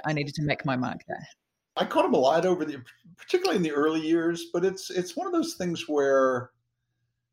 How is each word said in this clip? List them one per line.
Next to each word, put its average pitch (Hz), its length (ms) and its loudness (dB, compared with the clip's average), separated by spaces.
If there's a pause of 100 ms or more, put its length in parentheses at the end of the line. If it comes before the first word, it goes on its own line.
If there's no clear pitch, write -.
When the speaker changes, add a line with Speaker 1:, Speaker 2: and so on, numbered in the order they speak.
Speaker 1:
I 156 60 0
needed 143 220 -4
to 160 80 -4
make 147 240 -2
my 131 100 0
mark 123 320 -4
there"? - 180 -10 (500)
Speaker 2:
I 165 100 0
caught - 180 2
him 311 80 0
a 190 60 4
lot 151 260 4
over 170 220 2
the, 139 160 -8 (340)
particularly 359 400 0
in 185 60 2
the 156 100 0
early 156 280 2
years, 170 520 0
but 175 100 -2
it's, 185 280 -2
it's 180 260 -6
one 359 100 -4
of 381 60 -6
those 330 220 0
things 175 340 -4
where, 135 640 2 (840)